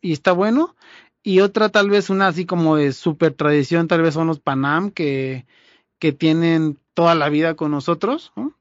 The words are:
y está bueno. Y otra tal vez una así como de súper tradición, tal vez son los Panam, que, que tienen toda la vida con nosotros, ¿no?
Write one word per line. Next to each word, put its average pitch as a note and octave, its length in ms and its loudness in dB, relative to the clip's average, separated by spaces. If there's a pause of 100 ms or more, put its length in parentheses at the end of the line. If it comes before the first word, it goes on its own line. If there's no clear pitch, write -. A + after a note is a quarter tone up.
y E3+ 120 -4
está E3+ 180 0
bueno. A3 440 0 (460)
Y F#3+ 200 4
otra G#3 260 2
tal G#3 220 2
vez G3+ 200 2
una G3 180 2
así F3 180 -2
como E3 320 2
de C#3+ 160 2
súper D#3 400 -2
tradición, D3+ 560 0
tal E3+ 120 2
vez E3 120 2
son D#3+ 140 -2
los D#3+ 120 -4
Panam, C#3+ 500 -2
que, C3+ 560 -6 (540)
que D#3 140 0
tienen D#3+ 680 0 (140)
toda E3+ 200 4
la D3+ 140 0
vida D#3 280 0
con D3+ 160 -6
nosotros, E3+ 640 -4
¿no? C4+ 240 -8